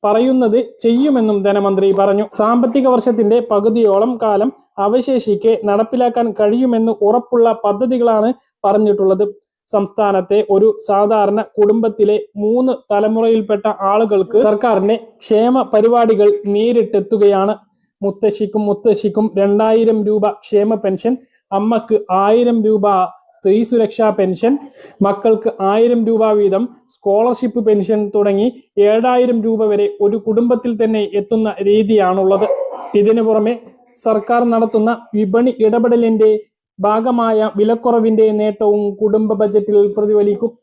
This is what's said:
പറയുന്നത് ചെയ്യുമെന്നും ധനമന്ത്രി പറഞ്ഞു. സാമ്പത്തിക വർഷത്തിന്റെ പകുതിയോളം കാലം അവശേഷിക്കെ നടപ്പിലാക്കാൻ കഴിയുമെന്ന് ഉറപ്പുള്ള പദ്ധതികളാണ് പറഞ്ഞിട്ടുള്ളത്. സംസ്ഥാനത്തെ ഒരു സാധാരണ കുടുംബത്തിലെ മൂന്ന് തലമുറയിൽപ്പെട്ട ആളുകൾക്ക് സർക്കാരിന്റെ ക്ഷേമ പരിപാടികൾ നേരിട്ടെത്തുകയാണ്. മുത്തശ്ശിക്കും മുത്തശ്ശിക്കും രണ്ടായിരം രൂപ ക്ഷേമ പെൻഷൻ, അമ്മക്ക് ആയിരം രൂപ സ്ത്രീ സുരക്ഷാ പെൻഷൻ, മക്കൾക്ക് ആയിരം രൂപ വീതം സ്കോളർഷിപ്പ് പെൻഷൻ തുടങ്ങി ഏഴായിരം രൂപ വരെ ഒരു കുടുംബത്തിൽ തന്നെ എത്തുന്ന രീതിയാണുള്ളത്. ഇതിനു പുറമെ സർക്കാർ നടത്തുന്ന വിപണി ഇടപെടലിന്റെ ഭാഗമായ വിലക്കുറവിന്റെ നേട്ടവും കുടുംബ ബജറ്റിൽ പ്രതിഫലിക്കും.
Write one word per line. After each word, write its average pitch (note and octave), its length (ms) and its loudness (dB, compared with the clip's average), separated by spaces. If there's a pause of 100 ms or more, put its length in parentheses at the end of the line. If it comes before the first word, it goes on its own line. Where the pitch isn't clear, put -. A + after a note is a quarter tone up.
പറയുന്നത് A#3 560 2 (240)
ചെയ്യുമെന്നും A#3 600 2
ധനമന്ത്രി G3 480 0
പറഞ്ഞു. G3 400 0
സാമ്പത്തിക A#3+ 560 0
വർഷത്തിന്റെ A#3 520 2 (120)
പകുതിയോളം A3 680 0
കാലം G#3+ 300 0 (260)
അവശേഷിക്കെ A3 880 0
നടപ്പിലാക്കാൻ A#3 680 0
കഴിയുമെന്ന് A3+ 600 0 (160)
ഉറപ്പുള്ള A#3 400 0 (160)
പദ്ധതികളാണ് A3+ 680 0 (360)
പറഞ്ഞിട്ടുള്ളത്. G3+ 600 2 (420)
സംസ്ഥാനത്തെ G3+ 720 -2 (120)
ഒരു G3 180 2 (200)
സാധാരണ G#3 540 0 (160)
കുടുംബത്തിലെ G#3+ 600 0 (180)
മൂന്ന് A#3 380 -2 (180)
തലമുറയിൽപ്പെട്ട G#3+ 760 0 (260)
ആളുകൾക്ക് G#3 480 0
സർക്കാരിന്റെ G#3+ 560 0 (240)
ക്ഷേമ A#3+ 420 0 (120)
പരിപാടികൾ A3+ 560 4 (160)
നേരിട്ടെത്തുകയാണ്. G3+ 1080 0 (460)
മുത്തശ്ശിക്കും G#3 640 -2
മുത്തശ്ശിക്കും G#3 600 0 (120)
രണ്ടായിരം A3 680 2
രൂപ G#3 260 0 (140)
ക്ഷേമ G#3+ 320 0
പെൻഷൻ, G#3 420 -4 (340)
അമ്മക്ക് A3 460 -2 (140)
ആയിരം A3 560 2
രൂപ G#3+ 180 0 (500)
സ്ത്രീ G3 280 0
സുരക്ഷാ A3 460 0
പെൻഷൻ, G#3 440 -2 (480)
മക്കൾക്ക് G#3 500 0 (200)
ആയിരം A#3 360 2
രൂപ A3 240 0
വീതം G3+ 320 0 (260)
സ്കോളർഷിപ്പ് A3+ 800 -2
പെൻഷൻ G#3 320 0 (160)
തുടങ്ങി G3+ 320 0 (400)
ഏഴായിരം B3 540 0
രൂപ A3 240 -2
വരെ G#3 220 0 (140)
ഒരു G3+ 160 0
കുടുംബത്തിൽ A3+ 680 -2
തന്നെ A3 200 0 (100)
എത്തുന്ന G#3 420 -2 (140)
രീതിയാണുള്ളത്. G3 760 2 (480)
ഇതിനു A3 260 2
പുറമെ A3 320 0 (500)
സർക്കാർ A3+ 400 0
നടത്തുന്ന A3+ 480 0 (240)
വിപണി G#3+ 360 0 (140)
ഇടപെടലിന്റെ A3+ 640 2 (500)
ഭാഗമായ A3 760 0
വിലക്കുറവിന്റെ A3 760 2
നേട്ടവും G#3 520 0 (120)
കുടുംബ G#3+ 380 0
ബജറ്റിൽ G#3 640 0
പ്രതിഫലിക്കും. G#3 540 0 (120)